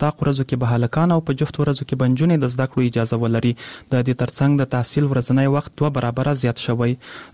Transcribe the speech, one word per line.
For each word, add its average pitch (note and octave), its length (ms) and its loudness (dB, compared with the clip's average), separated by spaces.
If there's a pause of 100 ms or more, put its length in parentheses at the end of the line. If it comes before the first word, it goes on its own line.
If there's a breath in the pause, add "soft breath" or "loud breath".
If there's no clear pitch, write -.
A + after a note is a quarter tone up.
طاق D3+ 180 -2
ورځو C#3 280 0
کې C3 120 -2
به A#2+ 140 0
هلکان D#3 400 2
او - 20 4 (120)
په C3+ 100 -2
جفت - 220 -4
ورځو C#3+ 260 0
کې - 80 -2
به C3 160 2
نجونې D#3+ 320 2
د B2 100 0
زده C3 140 0
کړو C3 220 0
اجازه A#2 340 0
ولري. A#2 320 2 (360 loud breath)
د B2 140 2
دې B2+ 160 0
ترڅنګ C#3 300 2 (100)
د B2+ 140 -2
تحصیل C#3 340 0
ورځنی C3+ 460 2
وخت D3 240 -4
دوه D3 180 2
برابره C3 460 0
زیات A#2+ 240 -2
شوی. A#2+ 280 0 (380 loud breath)